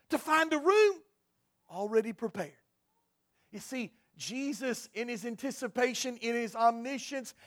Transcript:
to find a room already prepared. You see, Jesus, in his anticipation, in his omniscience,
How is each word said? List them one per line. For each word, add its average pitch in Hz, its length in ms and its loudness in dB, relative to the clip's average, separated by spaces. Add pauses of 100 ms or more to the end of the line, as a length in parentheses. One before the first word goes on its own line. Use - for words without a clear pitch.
(100)
to 302 80 2
find 320 340 2
a 302 60 4
room 392 380 6 (720)
already 214 420 0
prepared. 180 400 -6 (1000)
You 208 80 -12
see, 247 320 -6 (240)
Jesus, 254 760 -4
in 233 140 -4
his 226 160 -6
anticipation, 247 960 -2
in 233 160 -2
his 233 200 -2
omniscience, 233 800 0 (120)